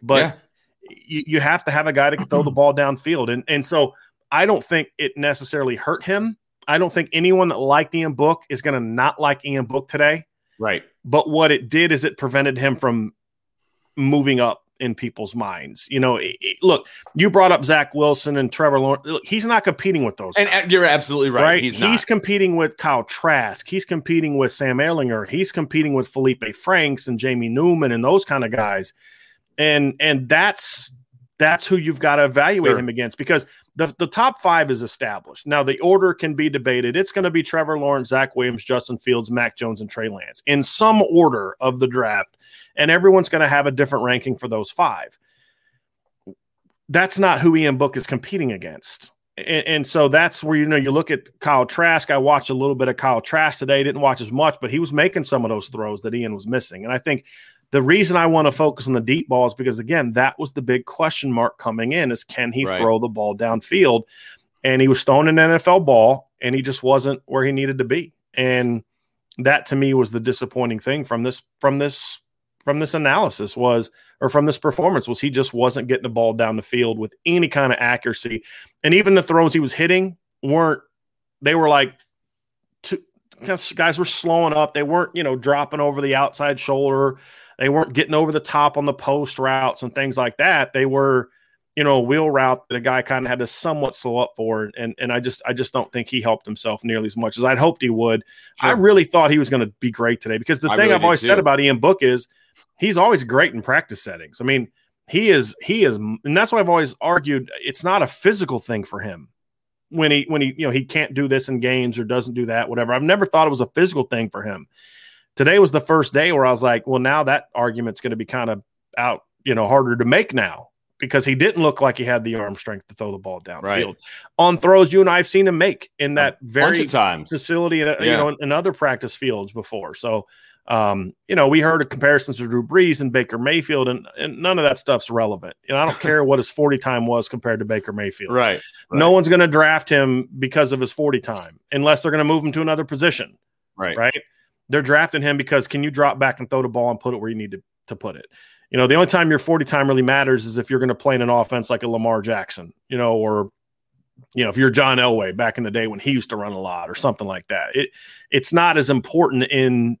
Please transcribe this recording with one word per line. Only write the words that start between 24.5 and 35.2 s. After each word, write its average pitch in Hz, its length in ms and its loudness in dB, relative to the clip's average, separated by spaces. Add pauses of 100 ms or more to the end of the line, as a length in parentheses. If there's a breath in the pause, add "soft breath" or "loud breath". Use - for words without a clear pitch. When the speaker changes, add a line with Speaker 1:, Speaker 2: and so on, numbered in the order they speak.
Speaker 1:
Sam 131 280 -2
Ehlinger. 135 500 -2
He's 185 240 -4
competing 151 400 -2
with 131 160 -2
Felipe 131 340 -2 (100)
Franks 156 540 -2
and 120 100 -4
Jamie 123 300 -4
Newman 147 460 0
and 113 100 -2
those 190 220 2
kind 135 180 -2
of 110 80 -4
guys. 104 400 -4 (680 soft breath)
And, 147 440 2
and 139 260 0
that's, 180 640 0 (460)
that's 156 280 0
who 190 120 2
you've 156 220 -4
gotta 147 260 4
evaluate 147 460 2
Speaker 2:
Sure. - 80 2
Speaker 1:
him 123 100 -4
against, 117 280 -6
because 147 280 0 (320 soft breath)
the, 156 200 -2
the 170 100 -2
top 247 340 0
five 165 300 2
is 117 100 -2
established. 107 640 -10